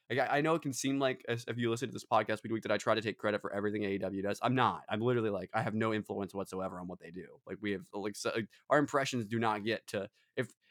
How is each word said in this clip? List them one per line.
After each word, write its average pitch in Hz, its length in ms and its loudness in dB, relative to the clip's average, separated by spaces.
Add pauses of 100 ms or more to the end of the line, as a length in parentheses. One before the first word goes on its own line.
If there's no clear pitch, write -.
like, 123 120 2
I, 131 180 4
I - 20 4
know 156 140 4
it 165 80 0
can 139 100 -2
seem 135 280 0
like, 131 280 2
as, 117 200 -2
if 120 100 -2
you 120 100 2
listen 117 200 0
to 95 40 -8
this - 120 -10
podcast 107 400 2
week 110 60 -8
to - 40 0
week, 110 80 -2
that 104 80 -4
I 104 80 4
try 113 160 2
to 110 80 4
take 107 160 -2
credit 104 220 0
for - 120 -6
everything 104 320 -2
A 101 40 0
E 98 100 0
W 95 240 -2
does. 101 180 -2
I'm 123 140 2
not. 110 340 4
I'm 107 120 0
literally, 117 300 2
like, 92 220 -4
I 110 100 0
have 107 120 -2
no 110 180 2
influence 101 400 -2
whatsoever 95 460 -4
on 90 80 -8
what 90 140 -10
they 85 100 -16
do. 82 340 -14
Like, 92 160 -10
we 104 120 -2
have, 92 200 -4
like, 104 220 -6
so, - 200 -4
like, 110 140 -2 (220)
our 147 80 6
impressions 135 480 0
do 113 140 -2
not 107 240 0
get 110 240 -2
to, 98 200 -4 (280)
if, - 180 -4 (160)